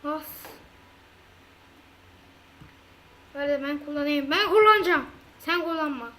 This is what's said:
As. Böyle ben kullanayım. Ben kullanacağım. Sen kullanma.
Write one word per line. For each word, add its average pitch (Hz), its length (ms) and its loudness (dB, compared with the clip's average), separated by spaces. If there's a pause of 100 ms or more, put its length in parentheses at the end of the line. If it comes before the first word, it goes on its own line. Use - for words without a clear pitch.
As. 311 180 -6 (3000)
Böyle 285 280 0
ben 285 160 -4
kullanayım. 294 520 -4
Ben 381 180 0
kullanacağım. 381 580 6 (320)
Sen 339 220 -2
kullanma. 302 580 -4